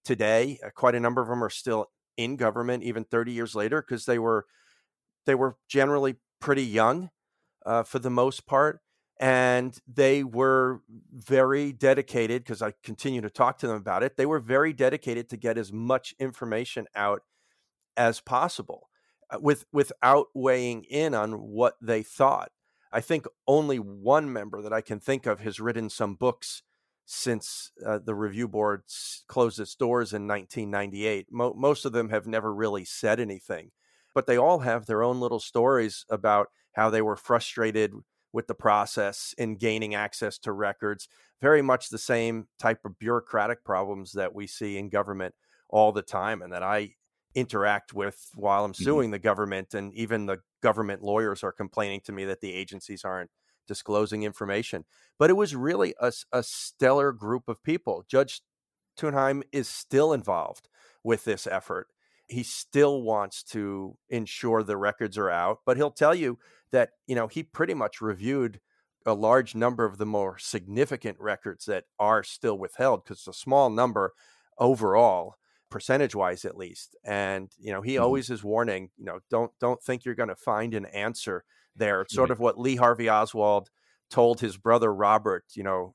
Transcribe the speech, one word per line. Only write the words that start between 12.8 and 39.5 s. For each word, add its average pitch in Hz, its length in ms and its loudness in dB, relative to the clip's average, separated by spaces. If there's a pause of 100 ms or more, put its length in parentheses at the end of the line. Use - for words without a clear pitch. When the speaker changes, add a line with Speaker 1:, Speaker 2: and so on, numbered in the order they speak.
Speaker 1:
continue 123 380 -6
to 107 100 -6
talk - 280 2
to 131 80 -4
them 110 100 -2
about 98 260 -2
it, 139 140 -2
they 135 100 2
were 156 120 0
very 131 320 2
dedicated 127 580 0
to 120 80 -10
get 113 200 -2
as 101 160 -6
much 120 460 -2
information 120 640 -6 (100)
out 101 280 0 (760)
as 117 240 2
possible, - 720 -4 (400)
uh, - 100 -8
with, 147 300 2
without 139 640 4
weighing 123 480 0
in 147 320 -2
on 107 260 -2
what 110 400 2
they 110 220 0
thought. - 480 0 (420)
I 113 60 0
think 156 260 -2 (220)
only 143 300 4
one 113 560 0
member 104 280 -8
that 104 120 -6
I 110 80 0
can 104 180 -8
think 135 260 -4
of 104 140 0
has 107 220 -8
written 113 280 -4
some 101 260 -4
books - 460 -2 (440)
since, - 640 -6 (140)
uh, 107 180 -2
the 110 120 -6
review 107 340 -4
board 104 400 -2
s-, - 380 -12
closed 117 340 0
its - 140 -12
doors 120 380 0
in 104 140 -6
nineteen 104 420 -6
ninety-eight. 101 640 -4
Mo-, 120 220 -2
most 139 320 0
of 127 80 -4
them 117 160 -2
have 104 180 -2
never 110 260 -2
really 101 300 -2
said 110 380 0
anything, 95 500 -8 (420)
but 135 120 0
they 123 120 2
all 156 220 4
have 117 280 -2
their 110 160 0
own 123 180 0
little 117 180 -2
stories 117 680 2
about 104 400 2 (240)
how 110 160 2
they 110 120 2
were 107 140 0
frustrated 110 800 0 (400)
with 113 140 -6
the - 80 -8
process 104 800 0
in 110 180 -4